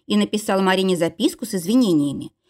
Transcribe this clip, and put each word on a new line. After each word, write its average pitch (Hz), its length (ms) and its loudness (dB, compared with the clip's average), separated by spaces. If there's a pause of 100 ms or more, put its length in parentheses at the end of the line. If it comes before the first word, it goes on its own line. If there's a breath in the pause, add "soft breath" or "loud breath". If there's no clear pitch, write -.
и 208 100 0
написал 208 460 0
Марине 190 340 2
записку 170 480 -2
с 202 100 -10
извинениями, 175 800 0 (180)